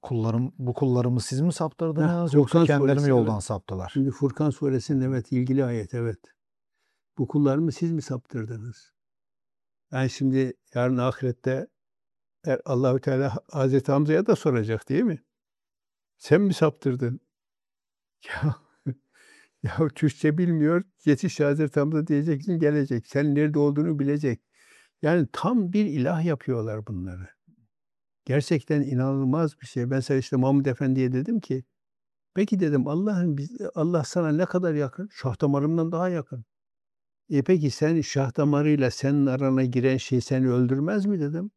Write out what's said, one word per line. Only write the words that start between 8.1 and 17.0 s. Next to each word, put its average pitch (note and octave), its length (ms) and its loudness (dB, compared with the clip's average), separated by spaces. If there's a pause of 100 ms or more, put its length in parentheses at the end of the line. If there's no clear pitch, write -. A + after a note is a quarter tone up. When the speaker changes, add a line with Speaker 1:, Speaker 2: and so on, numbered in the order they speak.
Speaker 2:
Yani C3 180 -2
şimdi C3 440 0 (200)
yarın B2+ 220 0
ahirette, B2+ 680 -2 (800)
e, C#3 180 0
Allahü C3 360 0
Teala C3+ 360 -2 (140)
Hazreti C3+ 420 0
Hamza'ya D#3 340 2
da G#3 100 4
soracak, A2+ 520 -2
değil D3+ 140 0
mi? G3 220 -2 (920)
"Sen D#3+ 220 4
mi G3 140 2
saptırdın?" C3 640 -2 (1040)